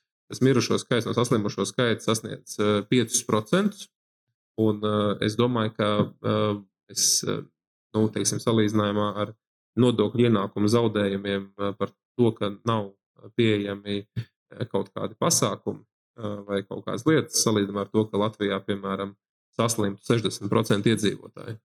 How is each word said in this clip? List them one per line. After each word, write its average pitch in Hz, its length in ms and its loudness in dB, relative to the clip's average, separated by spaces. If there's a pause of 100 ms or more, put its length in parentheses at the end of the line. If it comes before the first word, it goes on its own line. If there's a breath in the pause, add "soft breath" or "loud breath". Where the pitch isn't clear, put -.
(260)
tas - 160 -10
mirušo 120 380 4
skaits, 113 260 -2
no 107 80 -2
saslimušo 107 540 0
skaits 117 400 -2
sasniedz, 107 480 -4
ā, 104 220 2 (100)
piecus 120 380 2
procentus. 170 640 0 (680)
Un, 107 240 2
ā, 107 140 0 (260)
es 107 160 -2
domāju, 113 400 0
ka, 104 140 0 (100)
ā, 107 380 -2 (500)
es, - 160 -2 (160)
ā, 101 160 -2 (560)
nu, 110 160 4
teiksim, 101 320 -2
salīdzinājumā 104 720 2 (100)
ar 104 140 -6 (420)
nodokļu 117 540 4
ienākumu 104 420 2
zaudējumiem, 101 720 0 (160)
ā, 101 160 -2
par 98 160 -6 (240)
to, 117 160 4
ka 101 220 -4 (100)
nav 110 240 0 (480)
pieejami, 101 640 0 (160)
ā, 104 560 -12
kaut 98 240 -4
kādi 98 240 -6
pasākumi, 104 640 -2 (320)
ā, 104 180 -8 (140)
vai 98 160 -2
kaut 98 240 -12
kādas 98 160 -6
lietas, - 400 2
salīdzinām 101 400 2
ar - 80 -10
to, 107 160 2
ka 104 160 0
Latvijā, 101 400 -2
piemēram, 98 480 -6 (440)
saslimtu 107 480 -2
sešdesmit 110 460 -2
procenti 113 400 2
iedzīvotāji. - 720 -4